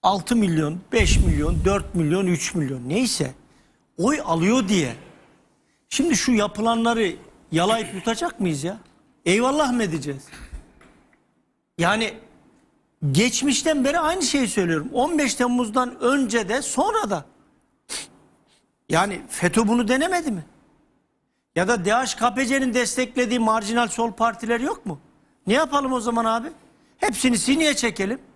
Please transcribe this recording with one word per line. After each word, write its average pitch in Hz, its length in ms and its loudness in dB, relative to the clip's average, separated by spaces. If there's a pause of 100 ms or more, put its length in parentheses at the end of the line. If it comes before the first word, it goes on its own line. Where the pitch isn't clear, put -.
Altı 196 340 0
milyon, 165 420 0 (140)
beş 220 260 6
milyon, 151 460 4
dört 196 300 2
milyon, 175 320 2
üç 175 280 0
milyon. 131 340 -4
Neyse. 156 460 0 (640)
Oy 262 260 2
alıyor 190 440 2
diye. 151 260 0 (960)
Şimdi 277 280 0
şu - 160 0
yapılanları 226 840 0 (360)
yalayıp 202 420 0
yutacak 226 460 -4
mıyız 156 240 -2
ya? 196 140 -8 (460)
Eyvallah 254 480 2
mı 240 100 0
edeceğiz? 147 400 -6 (1600)
Yani 202 360 0 (1000)
geçmişten 262 720 2
beri 294 140 0
aynı 339 240 0
şeyi 254 260 0
söylüyorum. 165 440 0
On 302 260 0
beş 269 160 0
Temmuz'dan 247 680 -2
önce 240 480 0
de 254 140 -2
sonra 415 480 -2
da. 160 140 -4 (1600)
Yani 180 400 0
feto 202 400 0
bunu 233 200 2
denemedi 320 420 0
mi? 175 140 -6 (1120)
Ya 185 120 0
da 220 160 0
D 202 80 0
H 247 240 -2
K 233 180 0
P 262 120 -2
C'nin 262 280 -2
desteklediği 247 640 -2
marjinal 220 500 0
sol 233 240 -4
partiler 226 480 -2
yok 349 260 -6
mu? 156 140 -8 (460)
Ne 196 80 2
yapalım 285 380 0
o 247 80 -2
zaman 233 240 -2
abi? 226 240 -2 (500)
Hepsini 247 400 0
sineye 285 380 2
çekelim. 214 420 -2 (180)